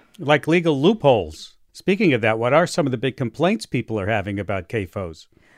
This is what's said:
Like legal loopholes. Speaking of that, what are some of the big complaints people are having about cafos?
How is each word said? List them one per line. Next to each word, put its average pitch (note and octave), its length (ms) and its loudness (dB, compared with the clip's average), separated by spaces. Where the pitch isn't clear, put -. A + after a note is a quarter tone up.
Like D3 280 0
legal D#3+ 320 2
loopholes. C3 800 0
Speaking F#3 400 0
of A#2 80 2
that, A2 180 0
what A#2+ 140 0
are E3+ 140 4
some E3+ 200 -2
of C3 40 0
the A#2+ 80 -4
big C3 180 -4
complaints D#3+ 480 -2
people A#2 340 -4
are F#2+ 80 -2
having G2+ 320 -2
about F#2+ 300 -6
cafos? F#2+ 600 -8